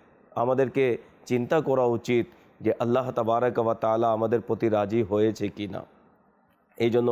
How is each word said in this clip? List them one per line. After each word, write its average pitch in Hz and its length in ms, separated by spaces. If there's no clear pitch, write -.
আমাদেরকে 127 520
চিন্তা 123 340
করা 131 240
উচিত 117 400
যে 107 100
আল্লাহ 120 300
তাবারাক 117 480
ওয়া 113 160
তাআলা 113 380
আমাদের 113 280
প্রতি 113 280
রাজি 104 340
হয়েছে 104 460
কি 104 200
না। - 140
এই 120 100
জন্য 120 180